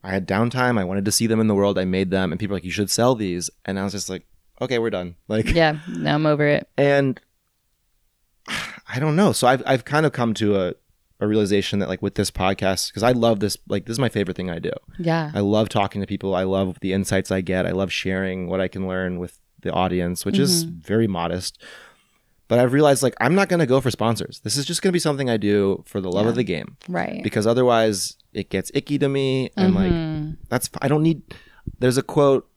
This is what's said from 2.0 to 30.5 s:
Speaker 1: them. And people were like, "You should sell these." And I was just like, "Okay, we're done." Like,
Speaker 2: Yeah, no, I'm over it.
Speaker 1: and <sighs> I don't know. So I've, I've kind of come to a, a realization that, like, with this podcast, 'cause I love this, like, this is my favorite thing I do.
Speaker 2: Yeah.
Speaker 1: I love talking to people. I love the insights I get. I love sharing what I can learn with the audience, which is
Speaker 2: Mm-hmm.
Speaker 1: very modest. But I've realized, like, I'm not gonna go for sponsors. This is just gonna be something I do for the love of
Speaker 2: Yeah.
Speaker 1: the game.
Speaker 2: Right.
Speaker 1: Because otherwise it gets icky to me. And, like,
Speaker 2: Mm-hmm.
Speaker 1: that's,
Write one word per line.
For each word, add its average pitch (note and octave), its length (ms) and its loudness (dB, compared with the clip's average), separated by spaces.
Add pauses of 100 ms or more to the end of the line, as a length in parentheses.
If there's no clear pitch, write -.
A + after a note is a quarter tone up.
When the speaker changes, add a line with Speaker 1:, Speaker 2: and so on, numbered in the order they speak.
Speaker 1:
them. F#2+ 220 0
And F2+ 80 -6
people G2+ 140 -6
were - 20 -4
like, F2 80 -8
"You F2+ 60 -8
should G2 200 -2
sell B2 240 2
these." F#2 360 -4 (160)
And G2 120 -4
I F#2+ 60 -4
was G2 80 -6
just G2 160 -10
like, F#2 180 -10 (360)
"Okay, B2 160 -2
we're A2+ 120 0
done." F2+ 240 -6 (140)
Like, A2+ 260 0
Speaker 2:
Yeah, D#3 240 2 (100)
no, D#3 260 -2
I'm D3+ 100 0
over D3 220 2
it. D3 200 0 (120)
Speaker 1:
and C#3 420 2 (1300)
<sighs> - 20 -20 (400)
I B2+ 100 -6
don't D3+ 180 0
know. F#3 160 6
So B2 140 2
I've, B2+ 200 4
I've C3 180 2
kind D3+ 220 2
of C#3 60 2
come A2+ 220 0
to G#2 260 2
a, F2+ 140 -2 (460)
a G#2 80 0
realization G#2 500 2
that, G2 100 -2
like, F#2 140 -4
with G2+ 140 -4
this G2+ 140 0
podcast, F#2+ 640 -2
'cause G2+ 100 -4
I B2 100 4
love A#2 280 2
this, G2+ 160 -2 (120)
like, G2+ 180 -4
this A2+ 80 -8
is A#2 60 -6
my B2 80 0
favorite F#2+ 280 -2
thing F2+ 140 -6
I E2 80 -8
do. F2 140 -6 (260)
Speaker 2:
Yeah. E3 360 -2
Speaker 1:
I G2+ 60 0
love G#2 280 2
talking G2+ 320 -2
to F#2+ 60 -4
people. F#2+ 280 -4
I F#2 80 0
love F#2+ 380 -2
the F#2 120 -2
insights F#2+ 380 -2
I F#2+ 100 0
get. F#2 260 -2
I F2 40 -2
love F#2 220 -2
sharing F#2 560 -4
what F#2 120 -2
I F#2 80 -2
can F#2+ 200 -6
learn F#2 300 -4
with F2 200 -10 (220)
the E2+ 120 -4
audience, F2 520 0
which G2 140 0
is F#2 280 2
Speaker 2:
Mm-hmm. E2+ 140 -12
Speaker 1:
very A2 260 2
modest. F2 560 -4 (840)
But A#2 100 4
I've B2 140 4
realized, C#3+ 300 4
like, B2+ 180 2
I'm C3 140 2
not G3 140 2
gonna E3+ 180 2
go C3 140 4
for B2 100 0
sponsors. A2 500 -4
This A2 160 -4
is C#3 100 -2
just E3 160 -4
gonna F#3+ 100 2
be F3 60 2
something C#3 320 0
I A2+ 80 2
do G2+ 480 2
for - 140 -6
the F#2 100 -6
love G2 160 2
of A#2 80 2
Speaker 2:
Yeah. - 40 -2
Speaker 1:
the B2 60 2
game. F2+ 320 -6 (120)
Speaker 2:
Right. - 340 -6
Speaker 1:
Because G#2 240 -2
otherwise A#2 680 2 (180)
it - 160 -8
gets F#2+ 240 -4
icky C#3 240 -2
to C#3 100 0
me. C3 480 -2
And, F#3 180 4
like, F#3 180 2
Speaker 2:
Mm-hmm. D#3 380 -4 (180)
Speaker 1:
that's, - 200 -2 (140)